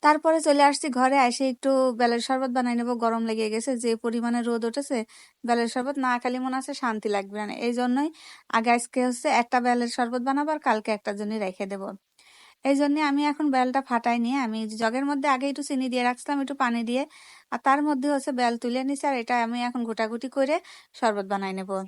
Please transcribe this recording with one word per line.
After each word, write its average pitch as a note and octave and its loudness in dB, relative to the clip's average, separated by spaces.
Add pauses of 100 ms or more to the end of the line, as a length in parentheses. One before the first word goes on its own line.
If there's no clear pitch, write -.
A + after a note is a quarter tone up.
তারপরে D#4 4
চলে C#4+ 6
আসছি C#4+ -4 (120)
ঘরে, C4 4 (120)
এসে B3 -2
একটু C4+ -2 (300)
বেলের A#3 2
শরবত C4 -2
বানাই B3 0
নেবো, A#3+ -2 (100)
গরম A3+ 0
লেগে A3 -2
গেছে, A#3 -2 (100)
যে A#3+ 0 (140)
পরিমাণে A#3+ 0
রোদ A#3 -2
উঠেছে, C#4 -4 (500)
বেলের A#3 2
শরবত C4 -4
না B3+ 2 (100)
খেলে B3+ -2
মনে B3+ -2
হচ্ছে C4+ -8
শান্তি A3 -2
লাগবে G3 -6
না, - -8 (120)
এই A#3+ 0
জন্যই B3 0 (480)
আগে A3+ 2
আজকে A#3+ -4
হচ্ছে B3+ -2 (140)
একটা B3 2
বেলের A#3+ 2
শরবত B3 -2
বানাবো C#4+ 0
আর D4+ -6
কালকে A3 0
একটার G3+ -6
জন্য G#3+ -4 (140)
রেখে F#3 -6
দেবো। G3 -8 (800)
এই C#4 4
জন্যে D4 2 (100)
আমি C#4+ 2
এখন D4+ 0
বেলটা B3+ 2
ফাটাই A#3+ 0
নিয়ে B3+ 0
আমি A3 -4 (240)
জগের A#3+ 0
মধ্যে C#4+ 0
আগে B3+ -2
একটু C#4 -6
চিনি C4 -2
দিয়ে B3 0
রাখছিলাম, B3+ -2
একটু C#4 -6
পানি A#3 0
দিয়ে, B3 0 (500)
আর A#3+ -4
তার C#4 6
মধ্যে C#4+ 0
হচ্ছে C#4 -2 (100)
বেল A#3+ 4
তুলে B3 0
নিছি, C#4 -4
আর C4+ 0
এটা B3 -2 (120)
আমি A#3+ -4 (100)
এখন B3 -4
ঘুটাঘুটি A3+ -4
করে C#4 2 (420)
শরবত G#3 0
বানাই F#3+ -4
নেব। F#3+ -6 (160)